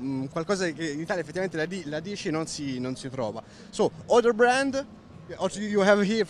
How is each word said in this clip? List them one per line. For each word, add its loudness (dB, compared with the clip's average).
mm, -4
qualcosa -2
che -4
in -6
Italia -2
effettivamente -4
la 0
di, -6
la -4
dieci -6
non -2
si, -6
non -4
si -10
trova. -6
So, 2
other 6
brand, 2
what -2
you 0
have 8
here 2